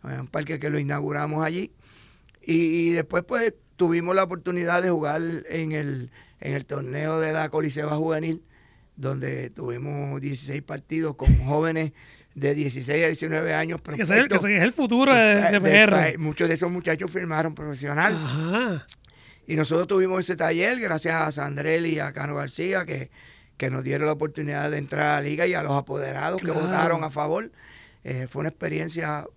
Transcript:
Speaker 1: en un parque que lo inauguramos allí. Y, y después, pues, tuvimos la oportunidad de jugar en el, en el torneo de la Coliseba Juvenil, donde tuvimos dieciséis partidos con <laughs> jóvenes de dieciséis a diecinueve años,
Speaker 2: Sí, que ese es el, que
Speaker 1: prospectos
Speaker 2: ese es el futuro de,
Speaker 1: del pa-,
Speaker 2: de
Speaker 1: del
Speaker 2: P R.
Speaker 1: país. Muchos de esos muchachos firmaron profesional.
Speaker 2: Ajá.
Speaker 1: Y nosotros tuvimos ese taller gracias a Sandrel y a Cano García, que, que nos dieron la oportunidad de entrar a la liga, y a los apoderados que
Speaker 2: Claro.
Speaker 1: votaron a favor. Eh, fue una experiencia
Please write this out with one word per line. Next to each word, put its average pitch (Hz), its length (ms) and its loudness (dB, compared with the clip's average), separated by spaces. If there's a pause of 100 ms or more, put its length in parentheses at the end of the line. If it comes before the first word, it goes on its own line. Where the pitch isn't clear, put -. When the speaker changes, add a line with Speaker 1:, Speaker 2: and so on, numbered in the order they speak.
Speaker 1:
en 131 180 -10
un 127 60 -12
parque 151 320 -6
que 147 100 -4
lo 147 100 -2
inauguramos 147 640 -4
allí. 170 280 -4 (680)
Y, 160 120 -2
y 165 380 2
después, 170 320 0
pues, 233 300 0 (220)
tuvimos 170 400 2
la 190 80 6
oportunidad 175 580 -2
de 185 80 2
jugar 156 320 0 (280)
en 160 240 -4
el, 139 380 -6 (280)
en 143 140 -6
el 139 120 -6
torneo 143 540 -4
de 156 140 0
la 156 160 -2
Coliseba 151 480 -2
Juvenil, 160 440 -2 (540)
donde 131 540 -6
tuvimos 139 720 -6
dieciséis 135 400 -8
partidos 151 540 -6
con 131 200 2
<laughs> 123 100 2
jóvenes 156 460 0 (420)
de 143 200 0
dieciséis 143 500 -2
a 160 40 4
diecinueve 160 460 -2
años, 160 360 -2
Speaker 2:
Sí, 143 60 -8
que 233 80 -2
ese 175 120 2
es 226 40 8
el, 262 60 6
que 254 40 -6
Speaker 1:
prospectos 196 220 4
Speaker 2:
ese 208 60 4
es 170 60 6
el 240 80 4
futuro 254 420 6
de, 233 80 10
Speaker 1:
del 208 200 8
pa-, 208 40 4
Speaker 2:
de 196 60 6
Speaker 1:
del 202 100 4
Speaker 2:
P 190 100 6 (120)
R. 202 80 8
Speaker 1:
país. 160 280 4
Muchos 156 280 0
de 165 80 2
esos 175 160 -2
muchachos 170 400 -2
firmaron 160 440 -2
profesional. 147 600 0
Speaker 2:
Ajá. 160 720 -2 (600)
Speaker 1:
Y 160 80 -2
nosotros 160 320 2
tuvimos 185 340 2
ese 180 140 -2
taller 170 440 0
gracias 165 360 -2
a 156 160 0
Sandrel 143 540 -2
y 160 140 0
a 143 140 -6
Cano 143 220 -6
García, 165 500 -4
que, 135 240 -8 (480)
que 135 120 -2
nos 131 140 -4
dieron 139 240 0
la 151 60 2
oportunidad 147 580 -4
de 151 80 -4
entrar 147 260 -2
a 147 100 2
la 143 60 0
liga, 151 260 -2
y 180 60 0
a 156 100 -2
los 143 100 0
apoderados 139 680 -2
que 175 60 -4
Speaker 2:
Claro. 160 140 0
Speaker 1:
votaron 165 420 0
a 156 60 -6
favor. 151 420 -2 (520)
Eh, 131 260 -6
fue 143 120 -8
una 156 80 -2
experiencia 156 760 -6 (120)